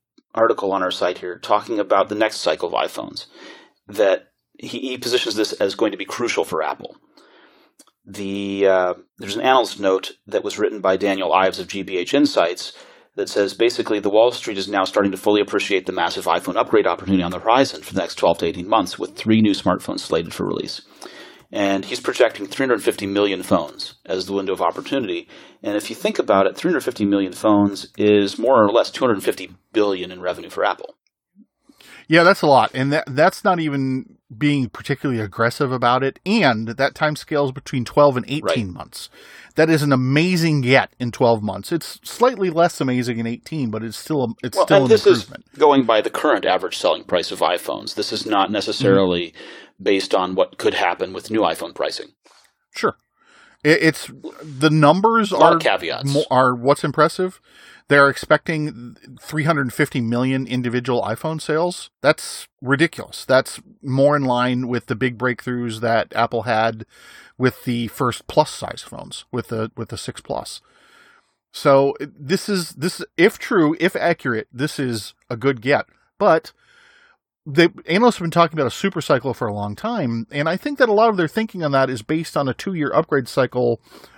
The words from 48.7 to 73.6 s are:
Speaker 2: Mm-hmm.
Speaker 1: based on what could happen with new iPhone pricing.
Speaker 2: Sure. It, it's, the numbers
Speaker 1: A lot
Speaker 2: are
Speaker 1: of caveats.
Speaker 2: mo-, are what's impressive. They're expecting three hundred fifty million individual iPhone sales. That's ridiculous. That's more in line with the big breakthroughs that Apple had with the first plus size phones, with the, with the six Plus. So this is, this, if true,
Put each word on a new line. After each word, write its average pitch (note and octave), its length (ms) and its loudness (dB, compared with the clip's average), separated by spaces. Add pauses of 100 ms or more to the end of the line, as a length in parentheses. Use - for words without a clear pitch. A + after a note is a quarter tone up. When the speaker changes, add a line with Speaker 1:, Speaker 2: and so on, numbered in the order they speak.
Speaker 2:
Mm-hmm. - 560 -20
Speaker 1:
based G2 300 0
on F#2 220 0
what - 220 -2
could G#2+ 160 0
happen F#2 400 -2
with F#2 180 -12
new A2 100 0
iPhone E2+ 320 -2
pricing. - 360 -6 (680)
Speaker 2:
Sure. - 220 -4 (640)
It, D#3 180 6
it's, - 300 2 (300)
the D3+ 280 0
numbers F#3 600 4
Speaker 1:
A - 60 0
lot E3 160 8
Speaker 2:
are - 40 4
Speaker 1:
of D#3+ 40 -2
caveats. G#2+ 520 -2
Speaker 2:
mo-, D3 160 2
are B2+ 260 4
what's C3 280 0
impressive. E3 560 0 (480)
They're C#3+ 220 6
expecting D3 840 -2 (240)
three D3+ 240 -6
hundred C#3 300 0
fifty C#3+ 260 -2
million B2+ 480 -2
individual B2 540 -2
iPhone D3+ 400 -6
sales. E3+ 480 -4 (120)
That's - 460 -2 (140)
ridiculous. C3+ 640 -2
That's C3 340 2 (240)
more C#3 320 2
in C#3+ 80 0
line B2 460 0
with B2 160 -4
the B2 100 -4
big B2 220 -2
breakthroughs A#2+ 640 -4
that A2+ 340 0
Apple A2+ 280 -2
had A2+ 420 -2 (520)
with B2+ 280 0
the A#2+ 220 -2
first - 400 -6
plus - 240 0
size - 300 -12
phones, - 500 -16
with A#2+ 160 -6
the, A2+ 280 -6
with A2+ 140 -12
the A2 80 -10
six - 240 -12
Plus. - 400 -10 (880)
So C#3 480 4
this D3 480 -4
is, F#3 260 -2
this, D3+ 300 -6 (140)
if F#3 220 4
true, E3 400 2